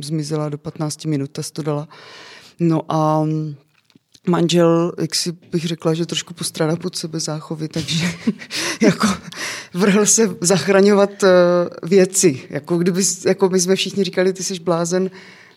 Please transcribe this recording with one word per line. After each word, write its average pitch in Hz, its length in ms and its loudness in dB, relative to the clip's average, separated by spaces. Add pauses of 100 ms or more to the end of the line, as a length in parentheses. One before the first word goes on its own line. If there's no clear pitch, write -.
zmizela 151 460 -4
do 147 100 -8
patnácti 156 500 -8
minut 143 220 -2
ta 156 120 -10
stodola. 147 460 -6 (720)
No 165 220 2 (100)
a 156 320 2 (1040)
manžel, 170 720 2
jak 165 140 -4
si - 180 -4
bych 165 340 -6
řekla, 165 280 -2
že 165 120 -4
trošku - 280 -8
postrádá 160 420 -2
pod 175 200 -8
sebe 160 240 -8
záchovy, 156 480 -8
takže 160 380 -4 (380)
<laughs> - 380 -6
jako 214 240 4 (680)
vrhl 202 320 4
se 214 340 2
zachraňovat, 196 840 4
eh, 190 40 8 (540)
věci. 180 580 2 (100)
Jako 165 280 -2
kdyby 175 260 0
s-, - 200 -4
jako 185 240 2
my 185 120 2
jsme 185 160 0
všichni 190 280 -2
říkali, 185 280 0
„Ty 190 120 -10
jsi 185 160 -8
blázen, 175 500 -2 (460)